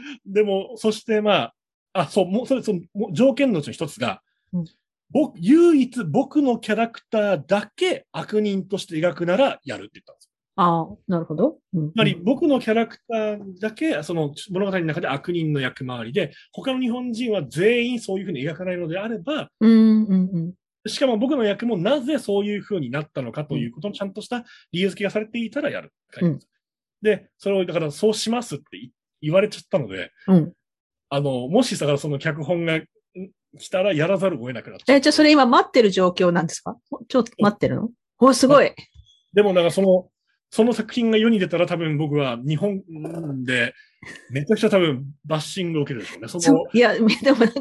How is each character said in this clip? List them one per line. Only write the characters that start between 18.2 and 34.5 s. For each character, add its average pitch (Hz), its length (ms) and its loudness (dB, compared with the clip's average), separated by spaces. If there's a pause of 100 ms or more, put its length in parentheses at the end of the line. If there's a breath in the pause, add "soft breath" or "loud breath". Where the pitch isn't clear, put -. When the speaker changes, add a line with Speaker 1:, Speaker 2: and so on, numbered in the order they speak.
Speaker 1:
う - 20 -10
ふ 190 40 -8
う - 40 -8
に 127 80 -8
描 160 140 -6
か 185 100 -12
な 185 80 -4
い 175 40 -6
の 175 100 -6
で 165 120 -6
あ 214 80 -8
れ 226 120 -8
ば、 269 300 -8 (100)
Speaker 2:
う 220 80 4
ん、 226 40 8 (340)
う - 0 -
ん、 185 240 0 (560)
う - 0 -
ん。 214 40 -6
Speaker 1:
し - 100 -8
か 285 80 2
も 233 100 2
僕 262 200 0
の 233 60 0
役 202 220 -2
も 233 120 -2
な 240 240 0
ぜ 262 180 -2
そ 202 220 -2
う 202 40 -4
い 208 120 -4
う 185 40 -8
ふ - 140 -6
う 180 40 -2
に 131 120 -6
な 147 100 -4
っ 147 80 -12
た 143 120 -8
の 120 100 -8
か 151 140 -8
と 156 120 -6
い 147 100 -4
う 117 40 -10
こ 151 100 -18
と 202 60 -8
の 208 60 -8
ち - 80 -12
ゃ 202 40 -4
ん 190 80 -12
と 214 80 -12
し - 60 -16
た 240 160 -6 (280 soft breath)
理 170 100 -4
由 196 80 2
付 180 100 -8
け 202 60 -4
が 190 60 -4
さ 214 80 -2
れ 214 80 -6
て 240 120 -8
い 226 100 -6
た 285 120 -6
ら 277 80 -4
や 101 120 -8
る。 - 120 -20 (280)
Speaker 2:
う 180 40 2
ん。 - 20 4
う - 80 4
ん。 - 40 -14 (640)
Speaker 1:
で、 208 360 -2
そ - 120 -4
れ 196 80 0
を、 185 80 0
だ 175 80 -8
か 156 60 -2
ら、 156 120 -4
「そ 208 180 0
う 214 40 2
し 214 160 -4
ま 233 140 -2
す」 151 140 -10
っ - 20 -14
て - 180 -20
い-、 107 140 -20 (300)
言 151 120 -2
わ 190 80 6
れ 208 60 0
ち 202 100 -12
ゃ - 40 -16
っ - 80 -20
た 190 100 0
の 120 80 -4
で、 92 240 -10 (160 soft breath)
Speaker 2:
う 190 80 6
ん。 170 180 4 (560)
Speaker 1:
あ 143 120 -2
の、 131 260 -4
も 208 160 2
し 208 140 -4
さ、 147 200 0
そ 151 120 -6
の 139 100 -4
脚 156 240 -6
本 170 220 -2
が、 160 100 0
ん、 156 100 -6 (720)
来 - 120 -20
た 185 120 -2
ら 196 120 0
や 151 140 0
ら 190 100 0
ざ 185 120 -2
る 170 60 -4
を 120 40 -12
得 123 140 -10